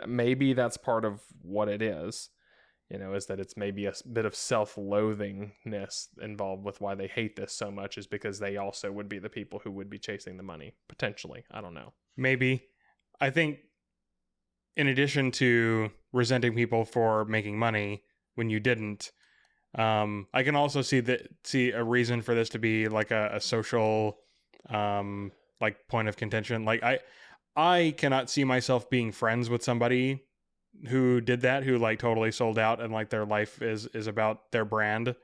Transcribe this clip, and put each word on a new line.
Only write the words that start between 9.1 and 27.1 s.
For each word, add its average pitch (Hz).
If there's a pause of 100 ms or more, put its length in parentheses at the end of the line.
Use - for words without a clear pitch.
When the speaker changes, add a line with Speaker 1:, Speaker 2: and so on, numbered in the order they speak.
Speaker 1:
the 104
people -
who 107
would 98
be 101
chasing 98
the 98
money, 82 (160)
potentially. -
I 110
don't 90
know. 67 (240)
Speaker 2:
Maybe. 131 (560)
I 139
think 151 (1160)
in 147
addition 135
to 113 (200)
resenting 123
people 117
for 110
making 107
money 104 (320)
when 117
you 107
didn't, 107 (680)
um, 107
I 131
can 147
also 143
see 131
that, 120 (160)
see 127
a 117
reason 120
for 120
this 113
to 113
be, 110
like, 107
a, 107
a 104
social, 110 (520)
um, 101 (300)
like, 107
point 110
of -
contention. 110
Like, 113
I, 127 (560)